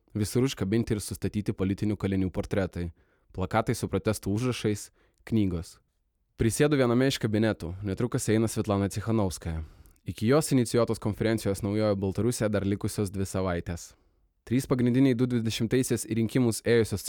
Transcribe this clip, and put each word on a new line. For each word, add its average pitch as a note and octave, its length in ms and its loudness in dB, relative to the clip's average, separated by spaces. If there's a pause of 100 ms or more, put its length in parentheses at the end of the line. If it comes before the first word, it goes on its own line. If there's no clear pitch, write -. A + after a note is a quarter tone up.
(160)
Visur G#2+ 320 0
iškabinti A2+ 480 0
ir G2+ 80 -2
sustatyti - 480 -4
politinių G2 480 -2
kalinių F#2+ 320 0
portretai, F#2 540 -4 (500)
plakatai G#2 400 0
su - 160 -4
protestų G2 400 0
užrašais, A2 540 -2 (420)
knygos. F#2 460 0 (680)
Prisėdu C#3+ 400 4
viename B2+ 320 4
iš - 80 -2
kabinetų, G#2+ 540 0 (100)
netrukus A#2 480 -2
eina A2+ 160 4
Svetlana G2+ 400 0
Cichanovskaja. F#2 800 -2 (420)
Iki G#2+ 240 0
jos D3+ 240 4
inicijuotos A#2 480 2
konferencijos A2 640 0
Naujojo G#2 320 2
Baltarusija G2+ 480 0
dar G2+ 160 0
likusios G2 480 -2
dvi G2 160 -4
savaitės. F2+ 640 -4 (560)
Trys C3 240 0
pagrindiniai B2 480 4
du B2+ 80 2
dvidešimtaisiais A#2+ 800 0
į A2 140 0
rinkimus A2+ 420 0
ėjusios A2 460 2